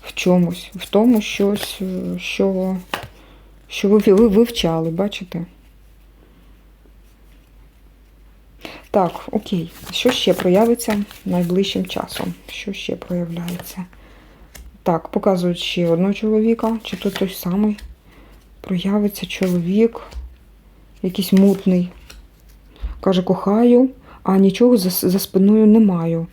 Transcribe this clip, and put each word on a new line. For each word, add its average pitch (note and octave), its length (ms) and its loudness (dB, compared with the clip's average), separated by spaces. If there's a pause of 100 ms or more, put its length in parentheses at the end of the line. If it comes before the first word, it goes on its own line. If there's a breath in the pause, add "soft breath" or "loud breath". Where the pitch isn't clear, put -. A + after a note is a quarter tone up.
В - 120 -18
чомусь, F3 600 0
в - 160 -14
тому A3+ 300 4
щось, - 600 -4
е, F#3 360 -6
що, F#3+ 580 -2 (920 soft breath)
що - 200 -4
ви, G#3+ 100 6
ви G#3 300 6
вивчали, E3+ 640 2
бачите? F3 560 -6 (3500 loud breath)
Так, F#3 420 -2
окей. E3+ 380 -4 (200)
Що - 200 0
ще F#3 240 0
проявиться G#3 680 0 (200)
найближчим F#3 640 -2
часом? - 480 -8 (120)
Що - 260 -12
ще - 240 -8
проявляється? F3 880 -8 (1040 soft breath)
Так, E3 200 -2
показують F3+ 500 0
ще F3 300 -2
одного F3+ 260 2
чоловіка, A3 680 0
чи - 140 -10
то G3 140 -4
той F#3+ 180 -4
самий. G#3 480 -2 (840 soft breath)
Проявиться G3 680 -2
чоловік, F#3 720 0 (1000)
якийсь F#3 300 -2
мутний. F#3+ 560 4 (1120 loud breath)
Каже, F#3 220 0
кохаю, A#3+ 680 4 (340 loud breath)
а F#3+ 160 2
нічого G#3+ 380 6
за, F3+ 320 0
за F#3 100 2
спиною G#3 480 4
не G#3+ 140 8
маю. E3 520 0